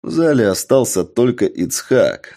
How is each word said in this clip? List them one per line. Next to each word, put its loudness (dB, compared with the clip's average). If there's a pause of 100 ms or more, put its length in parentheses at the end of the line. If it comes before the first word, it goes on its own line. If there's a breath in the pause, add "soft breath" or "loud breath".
В -10
зале 2
остался 0
только 0
Ицхак. -2